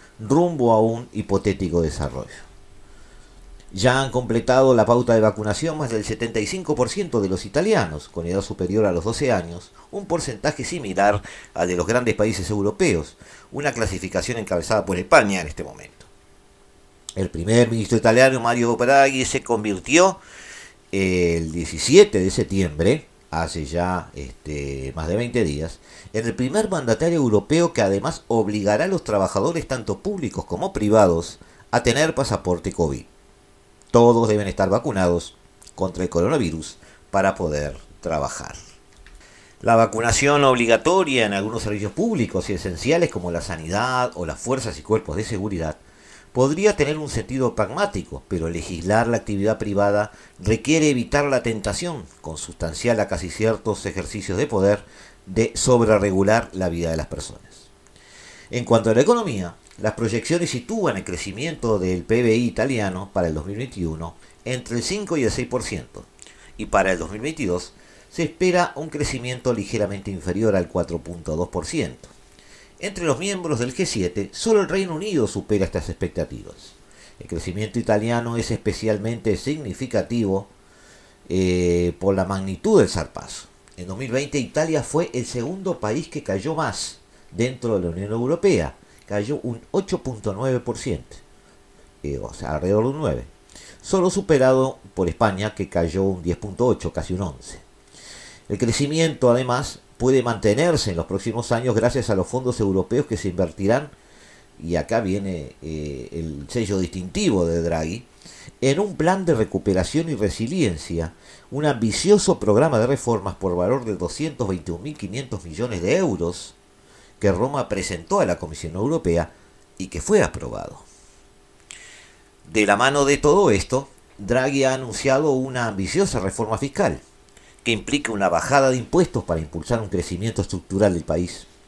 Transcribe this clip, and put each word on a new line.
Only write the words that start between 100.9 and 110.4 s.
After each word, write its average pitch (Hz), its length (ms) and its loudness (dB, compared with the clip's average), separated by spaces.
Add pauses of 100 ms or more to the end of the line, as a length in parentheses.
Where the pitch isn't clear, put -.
en 85 40 -4
los 82 100 -2
próximos 110 460 -4
años 120 220 0
gracias 117 340 2
a 110 60 2
los 92 120 0
fondos 123 340 -4
europeos 98 440 2
que 107 140 -4
se 101 100 -6
invertirán, 98 640 0 (720)
y 85 140 -2
acá 110 240 0
viene, 92 600 -4
eh, 76 520 -8
el 76 360 -8
sello 101 300 -2
distintivo 92 640 0
de 82 160 0
Draghi, 82 460 -4 (560)
en 139 180 2
un 202 160 -4
plan 180 300 0
de 165 80 4
recuperación 104 760 0
y 151 60 -4
resiliencia, 98 960 -2 (380)